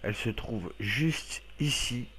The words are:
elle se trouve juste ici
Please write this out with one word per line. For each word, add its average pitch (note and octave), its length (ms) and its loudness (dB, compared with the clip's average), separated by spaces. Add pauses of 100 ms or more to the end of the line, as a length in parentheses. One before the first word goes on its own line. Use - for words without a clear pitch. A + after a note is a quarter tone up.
elle G#2+ 120 2
se - 140 0
trouve G#2 520 -2
juste B2+ 600 2 (200)
ici B2 580 2